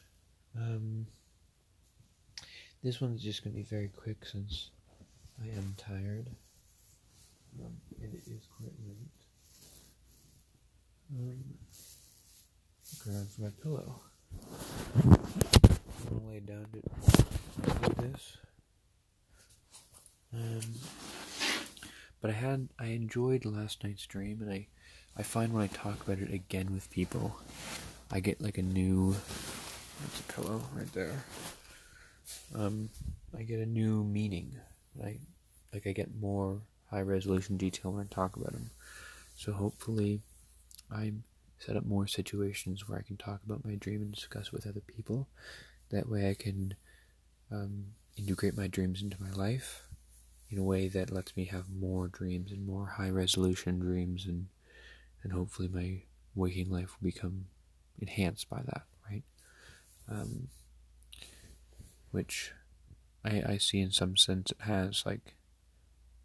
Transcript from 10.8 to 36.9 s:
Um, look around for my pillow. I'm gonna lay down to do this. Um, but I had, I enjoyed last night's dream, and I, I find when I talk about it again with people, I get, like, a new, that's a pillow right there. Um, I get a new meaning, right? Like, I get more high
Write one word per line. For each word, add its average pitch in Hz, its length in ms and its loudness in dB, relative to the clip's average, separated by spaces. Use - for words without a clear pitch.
Um, 127 260 -6
look - 140 -8
around 101 240 -2
for 110 100 -8
my 104 80 -2
pillow. 143 380 -4
I'm - 1160 12
gonna 110 100 -8
lay 107 120 -8
down 104 320 -8
to 110 80 -8
do - 1200 4
this. 131 360 -8
Um, 113 280 -4
but 107 80 0
I 107 40 2
had, 131 440 0
I 117 100 -6
enjoyed 120 580 2
last 107 380 -4
night's 101 220 -4
dream, 104 360 -6
and 104 100 -4
I, 98 160 -6
I 104 60 -4
find 113 300 0
when 107 100 4
I 98 40 4
talk - 380 -4
about 98 140 0
it 98 120 -4
again 92 400 -2
with 95 200 -4
people, 101 480 0
I 98 80 0
get, 95 220 2
like, 101 180 -2
a - 20 2
new, 92 540 4
that's - 180 -8
a - 140 -10
pillow 110 280 -2
right - 180 -6
there. 92 300 -4
Um, 107 360 -2
I 110 60 -6
get 113 180 -4
a 110 60 -2
new 110 380 2
meaning, 104 560 -2
right? 117 240 -8
Like, 101 140 -6
I 95 60 0
get 104 260 -4
more 101 420 0
high 101 120 0